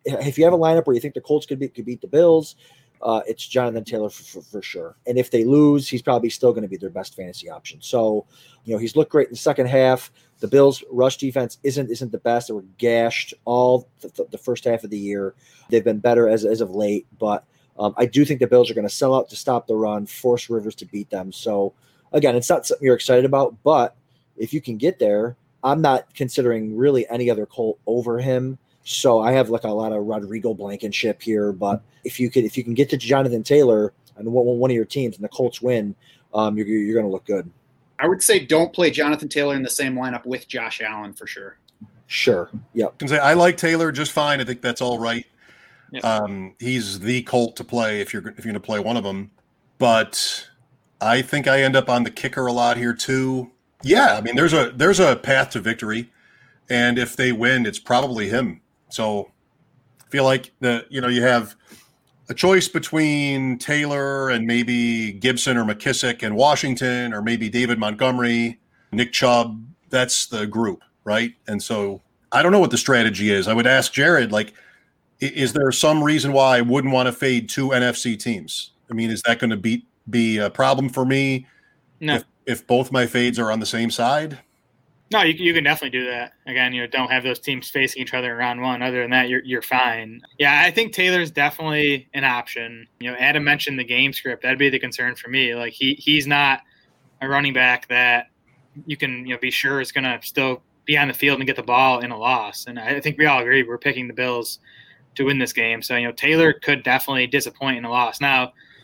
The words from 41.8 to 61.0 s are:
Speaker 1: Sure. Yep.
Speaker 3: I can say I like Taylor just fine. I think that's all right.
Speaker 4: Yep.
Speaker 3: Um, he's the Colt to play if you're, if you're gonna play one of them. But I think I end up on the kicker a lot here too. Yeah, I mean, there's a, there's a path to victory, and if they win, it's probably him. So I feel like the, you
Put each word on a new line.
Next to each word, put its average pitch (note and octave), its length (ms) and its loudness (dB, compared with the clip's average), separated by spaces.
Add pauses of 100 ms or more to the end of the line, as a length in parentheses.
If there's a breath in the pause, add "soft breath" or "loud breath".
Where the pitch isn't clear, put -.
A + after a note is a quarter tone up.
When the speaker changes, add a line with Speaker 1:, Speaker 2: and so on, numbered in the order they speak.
Speaker 1:
Sure. - 440 -2 (240)
Yep. A2 200 -2
Speaker 3:
I - 40 -20
can - 100 -6
say D3 100 2
I C#3+ 160 6
like F3 220 4
Taylor E3 340 0
just C#3+ 220 -6
fine. D3 280 0
I B2+ 40 -6
think A#2+ 160 -8
that's A#2+ 220 -4
all B2 160 -2
right. A#2 260 -4 (680 soft breath)
Speaker 4:
Yep. B2+ 120 -8
Speaker 3:
Um, G2+ 540 -4
he's A#2 400 -4
the A#2+ 240 -2
Colt A#2+ 320 0
to - 100 -12
play A2 360 -2
if G2 120 -8
you're, F#2+ 140 -8 (100)
if - 80 -14
you're A2+ 80 -6
gonna G#2 60 -6
play G#2 220 -4
one A2 160 -2
of G#2 80 -4
them. G2 260 -8 (480)
But - 680 2 (540)
I A#2+ 220 2
think C#3+ 240 -4
I C3+ 160 6
end C3+ 140 4
up B2+ 120 2
on B2 140 2
the A2+ 80 -4
kicker C3 380 -6
a B2 40 0
lot A#2+ 240 2
here A#2+ 160 -2
too. C3 600 -4 (320)
Yeah, D3 320 4
I A2 40 -4
mean, A#2 140 -4
there's D#3 200 4
a, B2 200 2
there's E3 240 4
a D#3 160 6
path C3+ 360 0
to A#2 100 -6
victory, A2+ 500 -4 (580 soft breath)
and A#2+ 300 2
if B2 160 -2
they B2+ 160 0
win, A#2+ 340 2
it's G#2 140 -4
probably B2 500 0
him. G#2+ 320 -2 (280)
So G#2 420 -4 (720)
I - 60 -20
feel C#3 140 2
like C3 340 0
the, A#2+ 320 0
you C3+ 100 -8